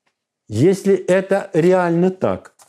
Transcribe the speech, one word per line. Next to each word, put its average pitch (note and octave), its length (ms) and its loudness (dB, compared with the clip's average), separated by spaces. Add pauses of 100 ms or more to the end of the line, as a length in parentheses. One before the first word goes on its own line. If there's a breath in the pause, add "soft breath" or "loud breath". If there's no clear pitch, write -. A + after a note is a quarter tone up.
(500)
если F#3 460 0
это F#3+ 580 -2
реально F3 580 2
так, G#2+ 420 -6 (160)